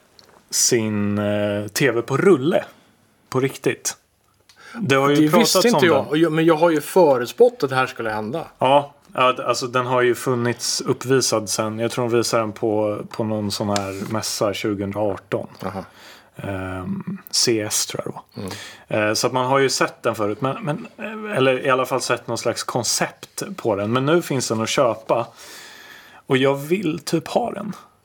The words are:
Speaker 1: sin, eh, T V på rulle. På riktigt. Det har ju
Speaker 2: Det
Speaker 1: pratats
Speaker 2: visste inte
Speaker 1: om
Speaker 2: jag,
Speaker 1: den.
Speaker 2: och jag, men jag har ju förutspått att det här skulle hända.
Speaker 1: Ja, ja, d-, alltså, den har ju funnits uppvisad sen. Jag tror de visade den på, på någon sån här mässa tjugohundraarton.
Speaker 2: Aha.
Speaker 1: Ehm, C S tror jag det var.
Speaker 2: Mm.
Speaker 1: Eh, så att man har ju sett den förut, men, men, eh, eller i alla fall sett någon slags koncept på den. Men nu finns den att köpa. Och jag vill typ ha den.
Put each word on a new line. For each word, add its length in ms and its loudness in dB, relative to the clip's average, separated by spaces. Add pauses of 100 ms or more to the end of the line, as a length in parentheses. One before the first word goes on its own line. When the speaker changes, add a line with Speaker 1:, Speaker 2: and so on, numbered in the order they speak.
(500)
Speaker 1:
sin, 680 2
eh, 480 0
T 240 0
V 120 0
på 140 -2
rulle. 480 4 (640)
På 120 0
riktigt. 560 -4 (840)
Det 140 2
har 160 4
ju 60 4
Speaker 2:
Det 140 6
Speaker 1:
pratats 260 4
Speaker 2:
visste 120 4
inte 120 4
Speaker 1:
om 60 6
Speaker 2:
jag, 180 6
Speaker 1:
den. 20 -10
Speaker 2:
och 120 -2
jag, 140 2
men 120 2
jag 120 6
har 140 4
ju 100 2
förutspått 800 4
att 80 -2
det 60 -2
här 100 2
skulle 240 -6
hända. 360 -6 (120)
Speaker 1:
Ja, 360 4 (200)
ja, 180 4
d-, 100 -4
alltså, 240 -2
den 200 -2
har 160 2
ju 120 4
funnits 640 -2
uppvisad 680 0
sen. 300 -4
Jag 120 0
tror 180 -2
de 80 2
visade 260 2
den 100 -4
på, 460 -2 (120)
på 140 -6
någon 260 -4
sån 180 -4
här 440 -4
mässa 420 -2
tjugohundraarton. 920 -4 (160)
Speaker 2:
Aha. 220 -8 (520)
Speaker 1:
Ehm, 800 -8 (120)
C 300 0
S 260 -4
tror 180 -8
jag 100 -8
det 20 -12 (260)
var. 20 -8 (540)
Speaker 2:
Mm. 100 2
Speaker 1:
Eh, 60 0
så 120 0
att 60 0
man 140 0
har 120 2
ju 120 4
sett 320 -4
den 120 0
förut, 260 -2
men, 240 -4
men, 220 -6 (120)
eh, 380 -8
eller 300 2
i 40 2
alla 160 2
fall 140 -2
sett 260 -4
någon 120 -4
slags 260 -4
koncept 800 -4 (140)
på 200 0
den. 160 -2
Men 140 0
nu 160 4
finns 260 -4
den 120 -2
att 80 -2
köpa. 600 0 (1000)
Och 100 2
jag 180 4
vill 440 -2
typ 300 -2
ha 240 0
den. 200 -8 (320)